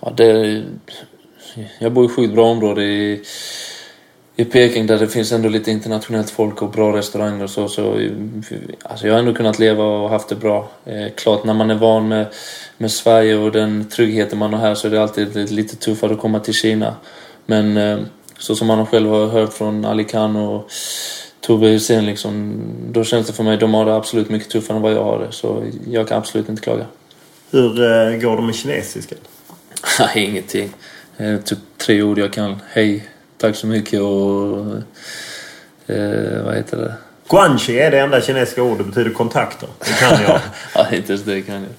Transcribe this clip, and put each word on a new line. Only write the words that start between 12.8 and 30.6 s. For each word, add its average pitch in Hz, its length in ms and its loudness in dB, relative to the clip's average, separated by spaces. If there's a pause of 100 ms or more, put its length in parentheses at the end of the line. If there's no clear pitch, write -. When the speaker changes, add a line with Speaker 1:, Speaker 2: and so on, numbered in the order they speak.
Speaker 1:
Sverige 110 460 4
och 107 160 0
den 107 360 0
tryggheten 107 500 0
man 107 160 0
har 107 60 -2
här 107 140 2
så 104 120 -4
är 107 40 0
det 107 120 2
alltid 104 340 -2
lite, 104 180 -4
lite 104 220 -4
tuffare 110 360 -2
att 104 80 -4
komma 110 200 0
till 107 140 -4
Kina. 110 400 0 (520)
Men, 107 300 2
eh, 104 220 0 (400)
så - 180 -2
som 113 100 0
man 110 200 2
själv 110 240 2
har 107 160 4
hört 110 260 2
från 107 320 -4
Ali 107 200 0
Khan 107 320 -2
och 107 340 -4 (680)
Tove 110 280 6
Hussein, 110 380 4
liksom, 104 560 -6 (280)
då 113 140 0
känns 113 220 0
det 117 60 -8
för 113 100 -6
mig, 110 140 2
de 110 180 4
har 110 100 4
det 110 100 4
absolut 110 340 -2
mycket 107 220 -4
tuffare 110 260 -2
än 107 60 -2
vad 107 100 2
jag 107 120 0
har 107 140 0
det, 113 140 -8
så 110 320 -4 (260)
jag 113 180 0
kan 110 100 0
absolut 110 300 -4
inte 110 140 -6
klaga. 113 240 -4 (640)
Speaker 2:
Hur, 120 320 4
eh, 113 340 4
går 113 200 0
det 113 60 -2
med 113 120 -2
kinesiskan? - 640 -8 (400)
Speaker 1:
<laughs> - 420 -6
Nej, 110 240 2
ingenting. 98 460 -4 (460)